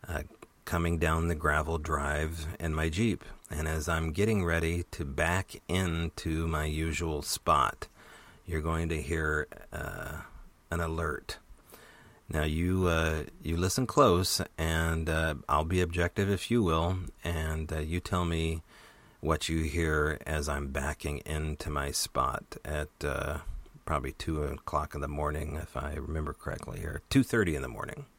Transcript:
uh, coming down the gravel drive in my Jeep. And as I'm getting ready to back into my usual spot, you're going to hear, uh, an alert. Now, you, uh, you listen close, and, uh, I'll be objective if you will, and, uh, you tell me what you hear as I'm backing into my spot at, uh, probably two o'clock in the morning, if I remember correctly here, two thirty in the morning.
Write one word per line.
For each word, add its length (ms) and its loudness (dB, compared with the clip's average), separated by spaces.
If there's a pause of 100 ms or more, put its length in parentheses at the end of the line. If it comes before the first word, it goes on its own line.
uh, 160 -4 (420)
coming 340 2
down 300 4
the 60 0
gravel 420 0
drive 680 -2 (140)
in 160 -2
my 140 0
Jeep. 340 0 (260)
And 180 -4
as 200 -2
I'm 240 0
getting 320 2
ready 480 2
to 140 -4
back 640 0
into 800 0
my 180 0
usual 560 0
spot, 680 2 (580)
you're 160 -2
going 280 0
to 120 0
hear, 460 0 (240)
uh, 500 -8 (480)
an 120 -2
alert. 560 -4 (920)
Now, 140 0
you, 440 2
uh, 360 4 (180)
you 140 0
listen 320 2
close, 540 6 (160)
and, 520 2
uh, 260 2 (120)
I'll 160 4
be 160 2
objective 500 0
if 220 0
you 100 4
will, 360 2 (260)
and, 480 -2
uh, 80 -2
you 220 -2
tell 240 0
me 380 0 (580)
what 260 2
you 160 2
hear 600 2
as 240 -2
I'm 180 -2
backing 520 -4
into 500 -4
my 220 0
spot 760 -2
at, 240 -4 (140)
uh, 360 -2 (460)
probably 260 -2
two 320 -2
o'clock 500 -2
in 60 -6
the 80 -4
morning, 480 -2
if 220 -6
I 160 -4
remember 400 -4
correctly 460 -8
here, 300 -6
two 140 6
thirty 320 2
in 60 -2
the 80 -6
morning. 360 -6 (120)